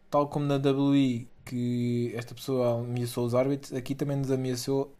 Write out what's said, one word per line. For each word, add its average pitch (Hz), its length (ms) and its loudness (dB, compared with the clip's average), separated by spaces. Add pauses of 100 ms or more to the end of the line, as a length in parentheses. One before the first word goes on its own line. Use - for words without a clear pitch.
(100)
tal 147 180 4
como 147 160 -2
na 139 140 2
W 139 180 4 (120)
W 139 80 6
E, 127 320 2 (140)
que 120 720 -2
esta 117 200 -8
pessoa 120 480 0
ameaçou 120 420 -4
os 120 100 0
árbitros, 139 380 0
aqui 135 220 -4
também 143 240 -2
nos 131 120 -2
ameaçou 131 680 -2